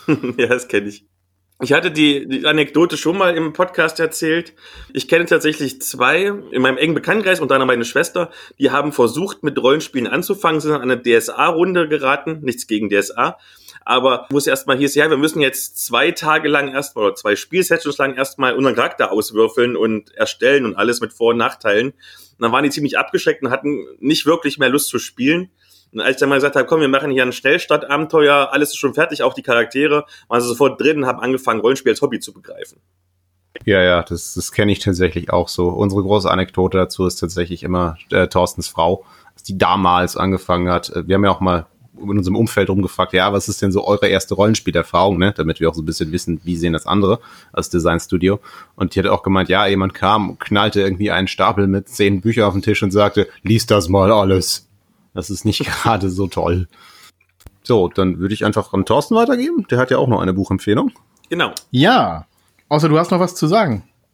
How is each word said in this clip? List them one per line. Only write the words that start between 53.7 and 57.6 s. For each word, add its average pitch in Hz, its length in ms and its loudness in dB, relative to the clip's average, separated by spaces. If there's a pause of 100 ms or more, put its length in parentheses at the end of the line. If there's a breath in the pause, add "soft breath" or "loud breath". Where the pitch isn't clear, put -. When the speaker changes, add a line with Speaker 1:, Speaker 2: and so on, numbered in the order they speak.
Speaker 2:
mal 95 240 4
alles.“ 98 540 2 (520)
Das 90 140 -10
ist 92 140 -8
nicht 107 200 0
<laughs> - 0 -
gerade 98 460 0
so 92 160 -2
toll. 87 400 -2 (960 loud breath)